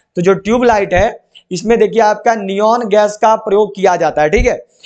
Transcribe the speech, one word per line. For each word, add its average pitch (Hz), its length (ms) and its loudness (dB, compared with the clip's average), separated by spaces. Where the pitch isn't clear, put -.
तो 180 60 -4
जो 190 140 4
ट्यूबलाइट 220 580 0
है 202 260 0
इसमें 202 280 -2
देखिए 214 240 0
आपका 214 320 0
neon 214 540 -2
gas 208 280 0
का 220 200 2
प्रयोग 208 380 -2
किया 185 220 0
जाता 151 260 -2
है, 151 80 2
ठीक 240 160 0
है। - 180 -4